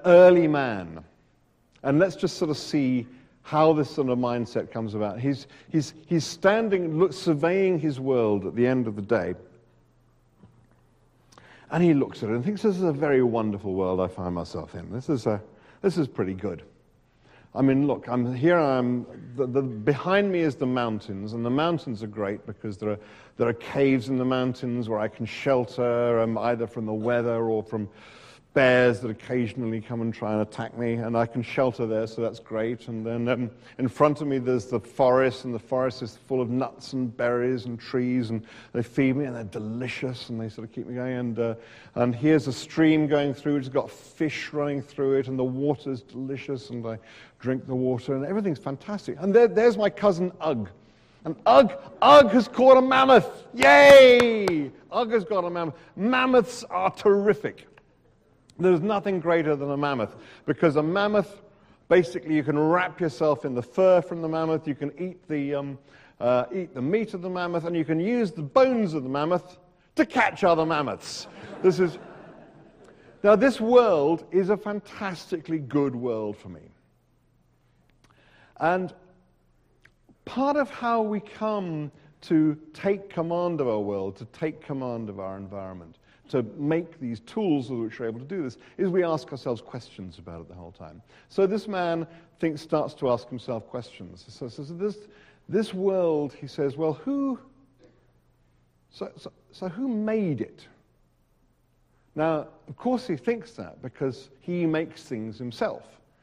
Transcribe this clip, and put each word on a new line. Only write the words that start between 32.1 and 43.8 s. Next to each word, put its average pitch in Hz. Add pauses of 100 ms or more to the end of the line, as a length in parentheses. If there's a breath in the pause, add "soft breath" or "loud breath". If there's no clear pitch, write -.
that's 113
great. 113
And 113
then, 117
um, 120 (280 loud breath)
in 127
front 147
of 147
me 135
there's 123
the 120
forest, 131
and 127
the 110
forest 127
is 113
full 127
of 120
nuts 123
and 127
berries 123
and 117
trees, 123
and 113 (260 loud breath)
they 120
feed 131
me, 147
and 123
they're 110
delicious, 120
and 117
they 113
sort 110
of -
keep 117
me 123
going. 127
And, 120
uh, 113 (400 loud breath)
and 120
here's 147
a 127
stream 156
going 143
through, 143
it's 131
got 127